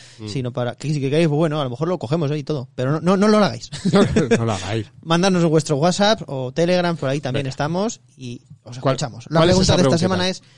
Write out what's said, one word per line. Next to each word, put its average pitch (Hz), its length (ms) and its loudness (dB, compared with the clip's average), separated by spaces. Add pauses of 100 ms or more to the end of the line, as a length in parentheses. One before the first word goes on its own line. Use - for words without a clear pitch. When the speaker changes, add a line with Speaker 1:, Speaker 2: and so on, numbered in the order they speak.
(200)
Speaker 1:
Mm. 107 80 -10
Speaker 2:
sino 123 240 -6
para 123 240 -6
que 147 180 -4
si 147 60 -2
queréis, 139 260 2
pues 147 100 0
bueno, 156 240 0
a 143 40 -2
lo 123 60 -6
mejor 151 180 -4
lo 180 100 -2
cogemos, 143 320 -2
¿eh? 156 80 -4
y 139 60 -10
todo. 131 320 -8
Pero 127 160 -2
no, 160 80 -2
no, 180 160 2
no 202 100 2
lo 214 120 6
hagáis. 135 320 0 (120)
Speaker 1:
<laughs> 185 100 -2
No, 196 100 6 (360)
no 117 60 0
lo 113 80 0
hagáis. 101 340 -4 (100)
Speaker 2:
<laughs> - 60 -20
Mándanos 175 440 2
vuestro 156 300 2
WhatsApp 180 520 2
o 131 240 -8
Telegram, 175 440 0
por 139 120 -4
ahí 143 120 -2
también 139 220 -4
Speaker 1:
Venga. 135 80 -6
Speaker 2:
estamos 170 500 -4 (160)
y 127 260 -14 (200)
os 123 160 -16
Speaker 1:
¿Cuál, 131 160 0
Speaker 2:
escuchamos. 120 360 -8
La 160 100 4
Speaker 1:
cuál 170 100 6
es 185 60 6
Speaker 2:
pregunta 190 80 4
Speaker 1:
esa - 80 4
Speaker 2:
de 185 100 4
esta - 0 -
Speaker 1:
preguntita? 147 160 4
Speaker 2:
semana 180 300 0
es: 185 140 -6 (160)